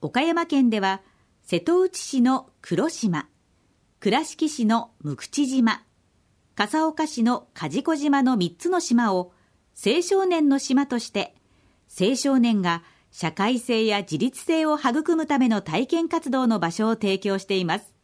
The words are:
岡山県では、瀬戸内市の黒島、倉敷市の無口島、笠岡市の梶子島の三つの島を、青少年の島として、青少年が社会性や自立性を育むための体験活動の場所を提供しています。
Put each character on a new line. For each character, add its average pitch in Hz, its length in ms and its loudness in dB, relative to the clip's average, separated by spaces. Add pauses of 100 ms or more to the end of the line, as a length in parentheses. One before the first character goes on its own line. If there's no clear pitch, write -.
岡 160 180 -2
山 339 240 0
県 277 240 2
で 220 100 0
は、 190 220 -2 (420)
瀬 - 160 -2
戸 339 220 2
内 370 180 0
市 - 220 -2
の 262 300 2 (100)
黒 196 300 -2
島、 - 380 -4 (680)
倉 240 260 0
敷 - 240 -4
市 240 180 -2
の 226 240 0 (100)
無 147 160 -6
口 - 300 -4
島、 254 360 0 (720)
笠 311 320 0
岡 311 200 -2
市 247 160 -4
の 240 320 0
梶 160 280 -6
子 320 140 0
島 277 260 2
の 254 140 2
三 175 200 -2
つ - 120 -6
の 359 120 0
島 233 340 2
を、 180 180 -2 (420)
青 294 280 0
少 381 240 0
年 330 240 2
の 277 80 4
島 269 280 2
と 254 120 -2
し - 120 -8
て、 - 240 -6 (540)
青 208 260 0
少 269 240 2
年 233 220 4
が 170 220 -2 (280)
社 160 220 -6
会 226 260 0
性 226 280 0
や 202 140 0
自 160 180 -6
立 254 260 -4
性 320 220 0
を 302 100 0
育 302 400 0
む 320 100 -2
た 285 120 0
め 254 100 4
の 214 140 0
体 180 240 -2
験 330 220 0
活 330 220 -4
動 262 160 0
の 226 140 2
場 170 100 -2
所 220 180 -2
を 226 40 2
提 202 260 -2
供 196 200 -2
し 190 80 -10
て 196 100 -2
い 185 80 0
ま 170 140 -2
す。 - 240 -14